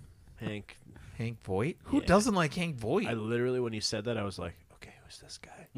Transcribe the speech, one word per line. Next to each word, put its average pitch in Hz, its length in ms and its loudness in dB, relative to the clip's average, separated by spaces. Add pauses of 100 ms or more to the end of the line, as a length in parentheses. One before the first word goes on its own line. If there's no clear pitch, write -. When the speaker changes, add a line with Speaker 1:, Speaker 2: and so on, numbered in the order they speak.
(380)
Speaker 1:
Hank. 104 400 -8 (400)
Speaker 2:
Hank 117 260 -6
Voight? 104 420 0
Who 277 160 4
Speaker 1:
Yeah. - 60 -6
Speaker 2:
doesn't 208 280 8
like 165 200 4
Hank 170 220 -2
Voight? 135 300 2
Speaker 1:
I 117 60 0
literally, 120 480 2
when 117 120 0
you 107 80 -2
said 107 240 -2
that, 117 120 0
I 104 60 0
was 98 160 -4
like, 87 160 -6 (180)
"Okay, - 220 -20 (100)
who's - 140 -18
this - 180 -14
guy?" - 300 -18 (100)